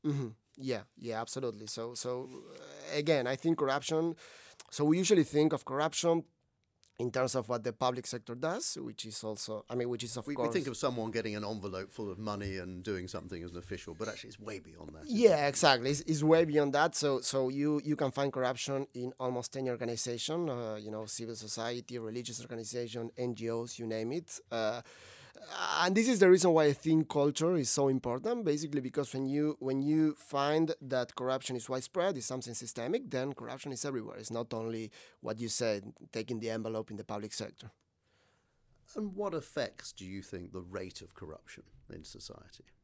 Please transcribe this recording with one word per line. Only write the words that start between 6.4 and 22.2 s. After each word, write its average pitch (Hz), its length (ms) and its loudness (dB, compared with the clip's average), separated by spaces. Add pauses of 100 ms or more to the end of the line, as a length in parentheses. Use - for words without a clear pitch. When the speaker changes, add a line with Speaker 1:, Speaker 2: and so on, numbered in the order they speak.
Speaker 1:
in 120 120 -2
terms 127 240 0
of 117 140 -2
what 120 160 -2
the 117 80 -2
public 127 340 0
sector 117 260 -8
does, 160 480 -4
which 113 240 -10
is 107 200 -8
also, 107 440 -6
I 120 60 -6
mean, 123 140 0
which 120 160 -4
is 113 100 -6
of 117 100 -6
Speaker 2:
We, 143 100 -6
Speaker 1:
course 120 120 0
Speaker 2:
we 117 60 -2
think 147 140 -2
of 117 100 -6
someone 117 340 -2
getting 110 240 -2
an 107 80 -4
envelope 98 480 -6
full 104 180 -6
of 90 80 -8
money 101 420 -4
and 92 220 -8
doing 92 280 -4
something 87 340 -8
as 87 80 -10
an 87 60 -12
official, 87 360 -10
but 107 140 -6
actually 110 220 -10
it's - 100 -18
way 104 200 -10
beyond 80 360 -16
that, - 80 -16
isn't 254 140 -2
Speaker 1:
Yeah, 175 280 8
Speaker 2:
it? 143 40 6
Speaker 1:
exactly. 135 400 6
It's, 143 120 2
it's 156 220 0
way 160 220 8
beyond 147 280 4
that. 143 220 4
So, 139 240 2
so 131 300 2
you, 143 340 2
you 151 140 0
can 135 140 2
find 139 200 0
corruption 135 640 0
in 123 260 -4
almost 127 380 -2
any 131 120 -2
organization, 123 800 -2
uh, 120 260 -4
you 107 160 -8
know, 107 160 -6
civil 113 280 -6
society, 117 640 -6
religious 113 400 -8